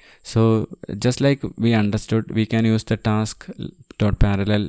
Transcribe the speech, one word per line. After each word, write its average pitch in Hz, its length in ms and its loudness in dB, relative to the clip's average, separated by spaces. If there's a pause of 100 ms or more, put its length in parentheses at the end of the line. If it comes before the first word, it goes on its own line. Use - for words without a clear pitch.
(220)
So 110 460 2 (300)
just 123 240 0
like 139 200 2 (140)
we 117 160 2
understood, 110 580 0
we 110 140 0
can 113 220 0
use 110 180 2
the 110 140 -2
task 110 500 -2 (480)
dot 101 220 0
parallel 101 500 2